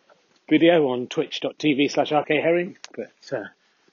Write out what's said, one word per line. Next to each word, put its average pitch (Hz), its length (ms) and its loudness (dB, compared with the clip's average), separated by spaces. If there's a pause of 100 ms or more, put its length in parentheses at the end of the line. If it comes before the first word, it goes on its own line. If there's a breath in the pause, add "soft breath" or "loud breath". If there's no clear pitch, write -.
(480)
video 156 400 4
on 123 180 -4
twitch - 340 -6
dot - 180 -8
T 151 160 0
V 139 140 2
slash 143 240 -2
R 147 120 0
K 147 160 0
Herring, 170 360 -2 (180)
but, - 420 -12
uh, 104 80 -10 (480)